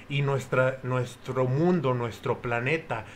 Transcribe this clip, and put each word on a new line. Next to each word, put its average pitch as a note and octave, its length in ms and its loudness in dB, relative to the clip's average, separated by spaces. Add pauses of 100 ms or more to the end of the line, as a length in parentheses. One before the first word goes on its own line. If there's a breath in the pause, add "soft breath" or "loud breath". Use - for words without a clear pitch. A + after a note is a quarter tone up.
Y C#3+ 140 0
nuestra, C3 640 2
nuestro B2+ 640 -2
mundo, C#3+ 500 4
nuestro A#2+ 480 -4
planeta, B2 640 -2 (100)